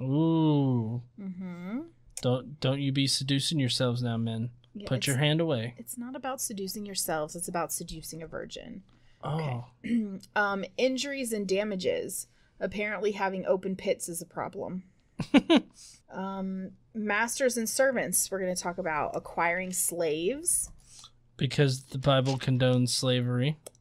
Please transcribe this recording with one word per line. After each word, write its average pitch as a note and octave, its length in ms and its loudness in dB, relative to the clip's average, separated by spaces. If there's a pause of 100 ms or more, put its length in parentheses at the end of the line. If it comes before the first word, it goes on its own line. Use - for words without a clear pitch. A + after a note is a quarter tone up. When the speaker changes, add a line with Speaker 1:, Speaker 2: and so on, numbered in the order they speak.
Speaker 1:
Ooh. C#3 1000 4 (200)
Speaker 2:
Mm-hmm. F#3 580 -8 (420)
Speaker 1:
Don't, B2+ 400 0
don't C3+ 200 0
you C#3 100 0
be C#3 160 2
seducing C#3 540 0
yourselves B2 420 2
now, A#2 140 0
men. A2+ 340 -2 (240)
Speaker 2:
Yeah, G3+ 140 -10
Speaker 1:
Put B2+ 180 0
your C#3 100 2
Speaker 2:
it's, B2 60 2
Speaker 1:
hand D3+ 180 4
away. A#2+ 380 0
Speaker 2:
it's - 180 -12
not B3 200 -10
about C4 240 -6
seducing G3+ 440 -6
yourselves. E3 520 -2
It's E3+ 120 -8
about E3+ 240 -2
seducing D#3+ 500 -8
a D#3+ 40 -14
virgin. - 560 -12 (400)
Speaker 1:
Oh. C#3+ 420 -4 (200)
Speaker 2:
Okay. G#3+ 340 0 (100)
<clears throat> - 80 -4
Um, G3+ 280 2 (120)
injuries C4 560 0
and G#3 140 -2
damages. F#3+ 800 0 (340)
Apparently G#3 520 -2
having F#3+ 340 -2
open F#3+ 300 0
pits - 320 -2
is E3+ 140 -8
a E3+ 40 -12
problem. - 580 -6 (480)
Speaker 1:
<laughs> C#4+ 300 8 (480)
Speaker 2:
Um, F#3+ 600 -6 (240)
masters A3+ 640 0
and A3+ 100 -2
servants, A#3 600 2
we're F#3+ 100 -2
gonna F3+ 160 0
talk F3 220 -4
about D#3 360 0
acquiring F3 580 -2
slaves. F3 960 0 (680)
Speaker 1:
Because C3+ 480 2
the - 140 -10
Bible C3+ 400 4
condones B2+ 520 4
slavery. B2+ 680 0 (220)